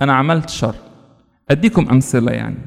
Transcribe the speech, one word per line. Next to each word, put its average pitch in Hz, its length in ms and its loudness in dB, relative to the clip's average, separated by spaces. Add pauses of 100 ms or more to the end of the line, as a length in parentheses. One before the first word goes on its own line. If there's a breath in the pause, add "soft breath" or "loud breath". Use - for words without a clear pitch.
أنا 139 120 2
عملت 156 360 0
شر". 120 260 -4 (760)
أديكم 175 400 2
أمثلة 123 420 2
يعني. 110 360 -6